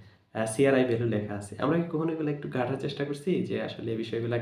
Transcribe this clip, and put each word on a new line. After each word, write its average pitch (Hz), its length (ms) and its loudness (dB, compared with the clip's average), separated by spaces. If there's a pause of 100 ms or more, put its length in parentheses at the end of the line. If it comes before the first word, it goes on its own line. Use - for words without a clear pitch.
(340)
আহ, 113 120 0
সিআরআই 135 380 6
ভ্যালু 120 220 2
লেখা 104 280 0
আছে। - 280 -8
আমরা 156 160 2
কি 170 100 0
কখনো 160 240 0
এগুলো 156 180 -2
একটু 147 180 -6
ঘাটার 131 320 0
চেষ্টা 139 240 -4
করছি 143 420 0
যে 110 160 -2
আসলে - 280 -6
এই 113 60 0
বিষয়গুলো 120 460 -2